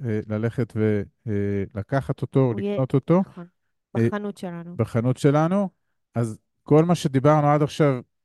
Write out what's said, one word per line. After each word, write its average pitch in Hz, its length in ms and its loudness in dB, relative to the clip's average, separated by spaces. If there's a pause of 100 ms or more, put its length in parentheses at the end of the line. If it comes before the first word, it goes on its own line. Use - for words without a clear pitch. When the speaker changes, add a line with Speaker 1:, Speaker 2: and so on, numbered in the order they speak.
Speaker 1:
אה, 107 220 -2
ללכת 110 460 -4 (540)
ולקחת 101 960 -4
אותו, 135 180 0
Speaker 2:
הוא 120 200 0
יהיה, 202 120 -4
Speaker 1:
לקנות 131 220 -4
אותו. 165 260 2
Speaker 2:
נכון, 175 260 -8 (500)
Speaker 1:
אה, 220 100 2
Speaker 2:
בחנות 202 320 -4
שלנו. 170 380 -12
Speaker 1:
בחנות 117 400 -2
שלנו. 165 520 2 (460)
אז 113 240 -4 (240)
כל 151 220 6
מה 175 100 4
שדיברנו 147 540 2
עד 147 140 4
עכשיו, 139 380 0 (240)